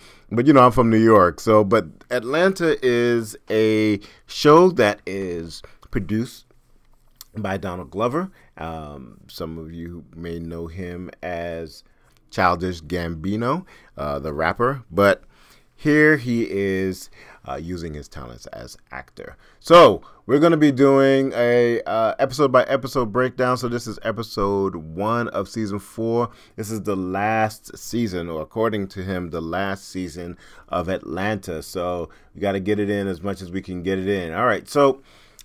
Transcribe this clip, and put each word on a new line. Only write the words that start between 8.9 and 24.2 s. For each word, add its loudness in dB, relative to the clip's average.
some -12
of -14
you -14
may -10
know -10
him -12
as -10
Childish -2
Gambino, -6
uh, -6
the -8
rapper, -2
but 2
here 4
he -2
is, -4
uh, -8
using -10
his -14
talents -16
as -16
actor. -16
So 8
we're 4
gonna 4
be 6
doing 4
a, 2
uh, 0
episode 0
by 6
episode -4
breakdown. 0
So -6
this -6
is -10
episode -2